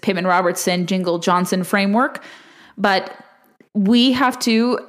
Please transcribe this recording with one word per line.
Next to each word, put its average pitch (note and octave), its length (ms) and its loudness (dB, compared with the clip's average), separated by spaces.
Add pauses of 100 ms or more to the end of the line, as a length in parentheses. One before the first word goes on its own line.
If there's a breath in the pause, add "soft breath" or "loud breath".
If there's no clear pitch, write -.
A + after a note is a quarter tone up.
Pittman F#3 240 -2
Robertson, F3+ 600 0
Jingle F3+ 320 -2
Johnson F3+ 440 0
framework. G#3 600 0 (560 loud breath)
But F#3+ 360 0 (600)
we A#3+ 380 4
have C4 260 0
to, A#3 500 0